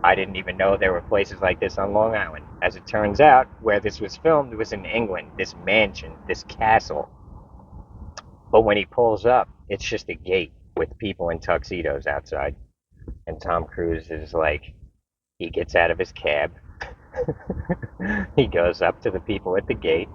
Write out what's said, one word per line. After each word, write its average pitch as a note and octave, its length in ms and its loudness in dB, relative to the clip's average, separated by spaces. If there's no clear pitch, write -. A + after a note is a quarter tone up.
I F#2 120 6
didn't F#2+ 220 -4
even F#2 200 -8
know G2 200 4
there F#2+ 160 2
were F2 80 -2
places G2 400 -2
like F#2 180 2
this F#2+ 180 -4
on G2 160 -4
Long A2 220 2
Island. D#2+ 300 -6
As F2+ 140 0
it F#2 120 -18
turns G#2 320 0
out, C3+ 280 10
where G#2+ 180 2
this G2 200 -4
was G#2 180 -8
filmed D3 380 2
was A2 180 -4
in G2 120 -8
England, F2 520 -4
this F2+ 180 -6
mansion, F#2+ 480 2
this - 160 -4
castle. A2 680 0
But G#2+ 100 8
when G#2+ 160 4
he G2+ 80 0
pulls A2 400 0
up, A#2+ 240 4
it's G2+ 140 -6
just - 260 -6
a F2 60 -8
gate F#2 380 -2
with D#2+ 200 -4
people F#2 320 -6
in E2 100 -4
tuxedos D#2 680 -2
outside. C#2+ 480 -4
And D#2+ 140 -12
Tom E2+ 240 -2
Cruise E2 460 -6
is D#2 220 -10
like, D#2 400 0
he E2+ 100 -8
gets F2 260 -6
out E2+ 160 4
of E2+ 80 -2
his F#2 120 -4
cab. D2+ 460 -2
<laughs> - 1800 -8
He C3 120 6
goes F2 340 0
up E2+ 200 0
to A2+ 100 -2
the F#2 80 -6
people F#2 380 -4
at G2+ 100 -2
the - 60 -2
gate. E2 420 -2